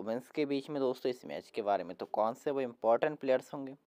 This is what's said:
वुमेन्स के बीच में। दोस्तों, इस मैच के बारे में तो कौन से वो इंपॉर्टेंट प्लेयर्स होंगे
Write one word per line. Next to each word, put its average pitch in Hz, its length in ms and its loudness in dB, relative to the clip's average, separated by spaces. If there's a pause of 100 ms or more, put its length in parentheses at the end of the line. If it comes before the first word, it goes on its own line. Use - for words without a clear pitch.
वुमेन्स 113 300 -4
के 151 160 0
बीच 139 240 -2
में। 147 100 -4
दोस्तों, 131 300 0
इस 123 160 -8
मैच 76 280 -10
के 113 80 -4
बारे 98 220 2
में 87 120 -10
तो 104 120 -6
कौन 110 260 2
से - 160 -4
वो 135 100 -2
इंपॉर्टेंट 123 580 2
प्लेयर्स 127 360 0
होंगे 139 220 -10 (100)